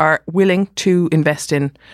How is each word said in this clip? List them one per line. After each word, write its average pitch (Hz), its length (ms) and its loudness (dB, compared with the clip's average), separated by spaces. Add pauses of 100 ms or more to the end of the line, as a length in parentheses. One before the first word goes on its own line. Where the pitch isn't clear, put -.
are 156 300 0
willing 190 360 0 (100)
to 180 360 0
invest 151 400 0
in 143 200 -2 (220)